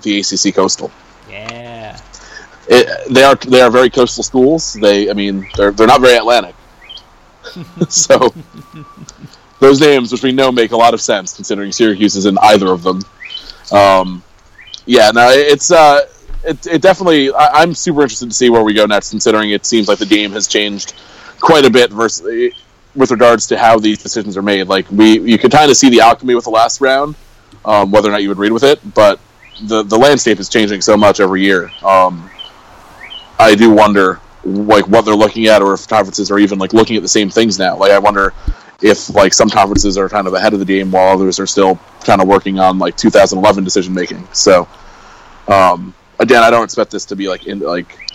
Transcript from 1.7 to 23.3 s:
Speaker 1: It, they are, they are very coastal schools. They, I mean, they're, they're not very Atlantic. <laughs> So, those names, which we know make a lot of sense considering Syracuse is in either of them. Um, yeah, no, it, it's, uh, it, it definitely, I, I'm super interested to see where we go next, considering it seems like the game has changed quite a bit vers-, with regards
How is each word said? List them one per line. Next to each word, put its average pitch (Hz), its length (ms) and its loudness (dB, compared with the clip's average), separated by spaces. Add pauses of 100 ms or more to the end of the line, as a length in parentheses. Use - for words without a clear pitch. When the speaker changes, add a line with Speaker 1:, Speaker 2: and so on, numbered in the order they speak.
Speaker 1:
It, 123 220 2 (240)
they 131 120 4
are, 139 100 4
they 127 260 0
are 123 100 4
very 123 200 2
coastal 120 340 -2
schools. 139 480 -2
They, 101 380 0
I - 20 -4
mean, 101 420 -6
they're, 101 160 0
they're 110 160 0
not 127 140 4
very 127 160 4
Atlantic. 113 440 -2
<laughs> - 1300 -16
So, - 440 0 (1300)
those 135 200 6
names, 139 300 2
which 120 120 -6
we 131 100 0
know 131 180 0
make 117 220 -2
a 120 40 -2
lot 117 180 4
of 107 60 -8
sense 98 360 -6
considering 101 360 -10
Syracuse 104 440 0
is 98 80 -4
in 98 140 0
either 101 300 2
of 90 140 -2
them. 92 200 -4 (680)
Um, 95 520 2 (640)
yeah, 113 240 4
no, 120 200 4
it, 143 220 4
it's, 143 180 -2
uh, 147 380 4 (340)
it, 156 240 -10
it 165 160 -4
definitely, 170 500 0
I, 147 300 2
I'm 170 120 -2
super 147 280 -4
interested 123 280 -6
to 107 40 -10
see 123 160 2
where 117 120 2
we 107 120 -2
go 107 120 2
next, 104 240 -4
considering 107 400 -2
it 104 160 -6
seems 113 200 -2
like 101 120 -2
the 104 80 -6
game 104 260 -2
has 104 160 -8
changed 104 460 -6 (460)
quite 156 240 4
a 127 60 4
bit 120 200 2
vers-, 107 320 -6 (720)
with 131 160 0
regards 117 380 2